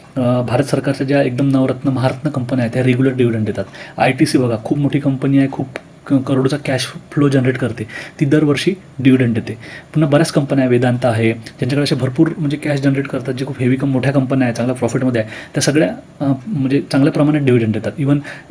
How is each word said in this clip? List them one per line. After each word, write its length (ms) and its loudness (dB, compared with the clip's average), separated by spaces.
अ, 260 0
भारत 220 0
सरकारच्या 420 -2
ज्या 160 2
एकदम 260 0
नवरत्न, 400 0
महारत्न 400 -2
कंपन्या 340 -2
आहेत, 120 -2
त्या 80 0
रेग्युलर 320 2
डिव्हिडंड 320 2
देतात. 180 -4
आयटीसी 400 0
बघा, 260 0
खूप 140 -2
मोठी 220 0
कंपनी 380 0
आहे, 140 2
खूप 140 -6
क-, 80 0
करोडोचा 420 0
कॅश 240 -2
फ्लो 160 2
जनरेट 300 2
करते, 260 -4
ती 40 2
दरवर्षी 500 2
डिव्हिडंड 360 4
देते. 180 -6
पुन्हा 160 2
बऱ्याच 200 4
कंपन्या 320 2
आहे, 80 4
वेदांत 340 2
आहे, 280 2
ज्यांच्याकडे 500 -4
असे 120 0
भरपूर 340 2
म्हणजे 180 -2
कॅश 240 -2
जनरेट 280 0
करतात, 260 -6
जे 120 -6
खूप 120 -8
हेवी 180 2
कं-, 120 -2
मोठ्या 240 0
कंपन्या 340 2
आहेत, 100 -2
चांगल्या 200 -2
प्रॉफिटमध्ये 440 0
आहे, 100 -4
त्या 80 -2
सगळ्या, 320 2
अ, 120 2
म्हणजे 360 0
चांगल्या 200 4
प्रमाणात 280 2
डिव्हिडंड 320 2
देतात. 280 -4
Even 180 2